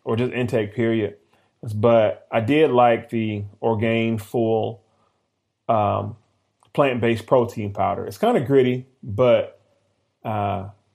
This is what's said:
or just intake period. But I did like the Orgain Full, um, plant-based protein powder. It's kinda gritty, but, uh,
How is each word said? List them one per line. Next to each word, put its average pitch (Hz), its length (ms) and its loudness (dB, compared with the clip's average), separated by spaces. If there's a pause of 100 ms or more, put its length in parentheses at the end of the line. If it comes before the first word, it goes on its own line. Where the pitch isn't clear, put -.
or 113 140 -4
just 123 160 -2
intake 113 400 -2
period. 113 420 -2 (600)
But 113 560 2
I 117 100 0
did 139 300 2
like 120 380 2
the 107 360 -4 (160)
Orgain 113 580 0
Full, 110 640 -4 (880)
um, 104 460 -2 (580)
plant-based 120 540 0
protein 113 460 0
powder. 98 320 -4
It's - 120 -12
kinda 220 240 0
gritty, 127 460 2 (160)
but, 113 560 2 (680)
uh, 101 440 -4 (260)